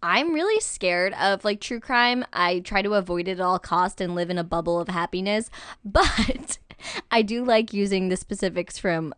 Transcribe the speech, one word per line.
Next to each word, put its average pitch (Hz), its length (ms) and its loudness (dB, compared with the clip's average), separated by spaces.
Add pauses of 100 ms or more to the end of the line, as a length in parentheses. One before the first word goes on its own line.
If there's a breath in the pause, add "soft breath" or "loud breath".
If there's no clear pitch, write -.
I'm 240 320 2
really 392 240 2
scared 180 560 0
of, 196 300 2
like, 208 160 0
true 240 180 -6
crime. 247 540 2
I 180 260 2
try 190 240 -2
to 202 120 0
avoid 180 340 0
it 185 100 -4
at - 20 -2
all 180 200 2
cost 180 400 0
and 175 160 -2
live 175 140 -2
in 180 80 -2
a 175 40 -2
bubble 170 380 0
of 170 80 -4
happiness, 185 600 -2 (180 loud breath)
<laughs> - 180 -20
but 254 760 2 (520 loud breath)
I 233 120 4
do 226 220 -2
like 226 280 2
using 196 380 2
the 185 60 0
specifics 180 600 -4
from, 165 400 -2